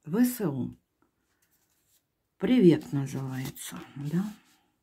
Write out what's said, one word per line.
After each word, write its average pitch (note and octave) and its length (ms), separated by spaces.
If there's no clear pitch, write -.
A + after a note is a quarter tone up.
В D#3 200
С B3 200
У. B2 320
Привет F#3+ 540
называется, C3+ 840
да? D3 300